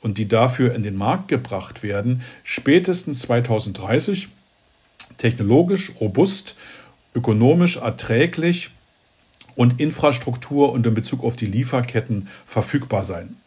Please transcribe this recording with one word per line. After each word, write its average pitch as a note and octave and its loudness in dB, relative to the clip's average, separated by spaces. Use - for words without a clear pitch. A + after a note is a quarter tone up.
und G#2 -2
die G#2+ -2
dafür B2 2
in G#2+ -4
den G2+ -6
Markt B2+ -2
gebracht - -6
werden, G#2+ -2
spätestens F3 0
zweitausenddreißig A#2 -2
technologisch D3+ 2
robust, A2+ 0
ökonomisch B2 4
erträglich D#3+ 0
und B2 4
Infrastruktur C#3+ 2
und A#2 2
in A2 2
Bezug A2+ -4
auf C3 0
die - -6
Lieferketten A2 -2
verfügbar A2 -2
sein. F2+ -10